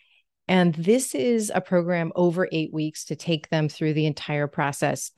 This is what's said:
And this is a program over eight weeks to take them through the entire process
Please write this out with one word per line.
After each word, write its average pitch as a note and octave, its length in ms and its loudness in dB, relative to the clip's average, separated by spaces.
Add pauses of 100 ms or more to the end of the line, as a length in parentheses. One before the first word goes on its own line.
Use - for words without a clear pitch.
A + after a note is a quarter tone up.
(460)
And F3 280 4
this G#3+ 400 0
is A#3 380 0
a F#3 80 0
program F3 540 0
over F3+ 380 2
eight D#3+ 200 -2
weeks D#3 340 -6
to D3+ 100 -6
take E3 340 -4
them D#3 180 2
through D#3 260 -2
the D#3 120 2
entire D3 400 -2
process C#3+ 720 -2